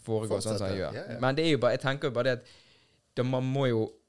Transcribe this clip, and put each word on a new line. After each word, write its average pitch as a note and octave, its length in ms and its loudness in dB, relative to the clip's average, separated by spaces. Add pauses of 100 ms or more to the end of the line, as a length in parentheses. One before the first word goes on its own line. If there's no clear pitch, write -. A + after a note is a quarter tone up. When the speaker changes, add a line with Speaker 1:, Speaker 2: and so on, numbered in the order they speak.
Speaker 1:
foregå G#2+ 360 -2
sånn - 20 -4
som G#2+ 160 -2
den G2 100 -2
Speaker 2:
Fortsette. G2 100 -2
Speaker 1:
gjør. D#2+ 160 -4
Speaker 2:
Ja, - 200 -10
ja. - 60 -10
Speaker 1:
Men C3 160 2
det D#3+ 100 2
er E3 60 4
jo C3+ 60 4
bare, A#2 140 2
jeg - 80 -2
tenker C#3 280 -2
jo - 20 -2
bare A#2 140 0
det B2+ 160 2
at - 40 -18 (720)
da B2+ 80 0
man B2+ 220 0
må C3+ 240 2
jo A2+ 240 2 (160)